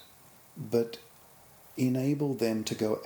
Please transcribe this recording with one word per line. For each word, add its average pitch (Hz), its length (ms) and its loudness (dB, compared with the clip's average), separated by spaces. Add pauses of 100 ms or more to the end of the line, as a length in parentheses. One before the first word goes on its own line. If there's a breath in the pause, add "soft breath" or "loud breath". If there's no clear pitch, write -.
(560)
but 117 420 0 (760)
enable 135 580 2
them 110 300 0
to 113 100 -4
go 110 320 0